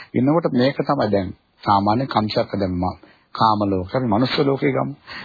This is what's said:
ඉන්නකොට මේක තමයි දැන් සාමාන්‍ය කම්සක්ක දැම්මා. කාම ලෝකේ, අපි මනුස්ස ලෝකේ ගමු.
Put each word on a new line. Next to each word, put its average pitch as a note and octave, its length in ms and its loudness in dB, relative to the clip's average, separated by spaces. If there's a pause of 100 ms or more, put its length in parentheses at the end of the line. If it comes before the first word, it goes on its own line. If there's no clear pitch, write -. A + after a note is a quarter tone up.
(120)
ඉන්නකොට D3+ 400 2
මේක C3 280 2
තමයි C#3 280 0
දැන් G2 200 0 (340)
සාමාන්‍ය G#2 440 2
කම්සක්ක G#2+ 500 -2
දැම්මා. F#2 400 -2 (320)
කාම G#2+ 320 2
ලෝකේ, F#2+ 360 -2
අපි C3 100 -2
මනුස්ස A#2 320 0
ලෝකේ C#3 340 0
ගමු. C3+ 220 -4 (300)